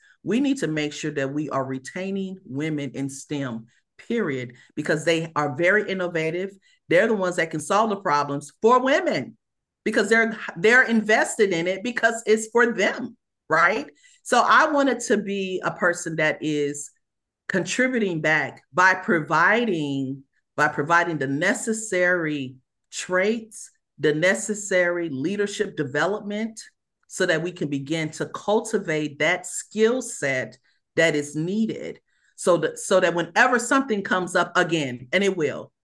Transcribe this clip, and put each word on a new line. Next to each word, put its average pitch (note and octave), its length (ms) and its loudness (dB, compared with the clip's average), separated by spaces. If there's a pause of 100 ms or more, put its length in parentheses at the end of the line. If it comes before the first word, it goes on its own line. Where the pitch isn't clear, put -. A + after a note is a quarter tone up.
(220)
We A3 200 0
need C#4 160 0
to D#3+ 100 -4
make D3+ 260 -4
sure D#3 180 -8
that C3+ 220 -4
we D3+ 160 -4
are C3+ 140 -2
retaining F#3 840 -6
women C#3+ 460 -4
in C3+ 180 -6
stem, C3+ 580 -8 (300)
period, C#3+ 560 -4 (220)
because D#3 300 -2
they E3 300 0
are D3 200 -2
very G3 340 2
innovative. F3 640 -4 (380)
They're F#3 180 4
the A3+ 80 0
ones F3+ 220 -2
that D#3+ 140 -2
can D#3 100 -4
solve G#3 280 2
the G3+ 60 -2
problems D3 560 -2 (100)
for A#3+ 180 6
women C4 580 0 (480)
because G#3+ 240 2
they're, A3+ 280 2 (200)
they're A#3 260 6
invested A3+ 680 2
in E3 160 0
it F#3+ 160 -2
because A3+ 440 -2
it's A3 240 2
for A#3 220 4
them, F3 440 -2 (320)
right?" E3+ 380 2 (340)
So A#3+ 240 4
I C4+ 260 6
wanted C#4 300 2
to G#3+ 160 2
be G3 460 -4
a E3+ 80 -2
person E3+ 460 -2
that D#3 240 2
is D3 500 -4 (560)
contributing G3 760 0
back D3+ 400 0 (100)
by F3+ 220 4
providing, D#3+ 1300 0 (340)
by D3 120 2
providing E3 500 0
the C#3 100 -2
necessary F3 1300 -2 (340)
traits, G#3 800 -4 (260)
the D3 160 2
necessary F3+ 960 0
leadership G3 680 -4
development, G3+ 840 -4 (460)
so - 180 -2
that E3 160 2
we F3+ 100 -4
can F3 160 -6
begin C#3+ 400 -4
to D3+ 200 -8
cultivate D#3 880 -2
that F3 300 0
skill A3 520 0
set C3 560 -4 (400)
that D#3+ 200 4
is D3 200 -4
needed. F3+ 640 -4 (360)
So F3 220 2
that, D#3 200 -4
so F#3 220 2
that E3+ 160 2
whenever A#3 420 2
something A3+ 460 0
comes F#3 320 -2
up F3 200 0
again, D3+ 560 0
and F#3 120 2
it F#3+ 120 2
will C#3+ 360 -4 (120)